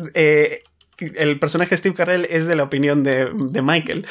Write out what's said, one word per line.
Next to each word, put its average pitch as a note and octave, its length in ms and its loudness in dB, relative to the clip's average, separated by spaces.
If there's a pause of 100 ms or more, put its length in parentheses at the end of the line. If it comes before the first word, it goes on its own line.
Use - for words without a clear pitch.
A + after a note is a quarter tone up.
(160)
eh, D3+ 460 2 (360)
el D3+ 400 -2
personaje E3 340 0
de F3+ 60 2
Steve F#3 180 0
Carell F3+ 340 0
es D#3+ 180 0
de E3+ 80 2
la D3 80 2
opinión C#3+ 400 2
de, C3 260 0 (220)
de E3 100 -2
Michael. D#3 500 -2